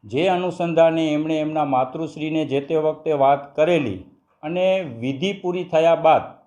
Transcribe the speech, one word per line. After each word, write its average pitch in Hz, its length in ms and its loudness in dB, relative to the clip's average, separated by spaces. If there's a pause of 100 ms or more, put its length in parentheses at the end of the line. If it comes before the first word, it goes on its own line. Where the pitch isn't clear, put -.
જે 135 240 -2
અનુસંધાને 165 760 2
એમણે 156 320 -2
એમના 151 320 -2
માતૃશ્રીને 156 720 -4
જે 139 240 -2
તે 156 160 0
વખતે 156 400 -2
વાત 139 300 2
કરેલી 147 440 0 (440)
અને 180 260 -2 (300)
વિધિ 135 360 -4
પૂરી 180 360 -6
થયા 160 340 4
બાદ 143 260 4 (160)